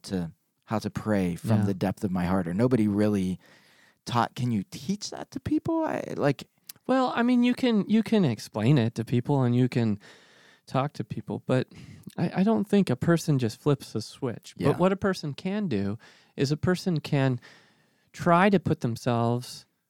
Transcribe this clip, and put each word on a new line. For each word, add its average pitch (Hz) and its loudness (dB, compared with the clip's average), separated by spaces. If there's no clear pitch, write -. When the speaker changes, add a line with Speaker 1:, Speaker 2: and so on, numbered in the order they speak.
Speaker 1:
to, 87 -4
how 110 -4
to 104 -6
pray 95 0
from 107 0
Speaker 2:
Yeah. 98 2
Speaker 1:
the 101 0
depth 92 -4
of 95 -2
my 90 -2
heart, 92 0
or 85 -6
nobody 113 2
really 101 0
taught, 120 -2
can 123 -2
you 101 -2
teach 170 -8
that - -14
to 269 -10
people? 320 -2
I, - -4
like 135 0
Speaker 2:
Well, 254 0
I 233 0
mean, 240 4
you 247 4
can, 226 2
you 220 4
can 208 2
explain 113 2
it 113 2
to 113 -2
people 131 2
and 120 2
you 123 4
can 110 0
talk 139 -2
to - -8
people, - -8
but 127 0
I, 160 -2
I 185 2
don't 214 2
think 202 4
a 123 2
person 160 0
just 113 -2
flips - -2
a 110 -4
switch. - -10
Speaker 1:
Yeah. 139 2
Speaker 2:
But 143 0
what 185 4
a - 0
person 180 -4
can 196 -6
do 101 -2
is 135 0
a 151 0
person 180 0
can 135 0
try 175 4
to 196 4
put 156 -2
themselves 120 -2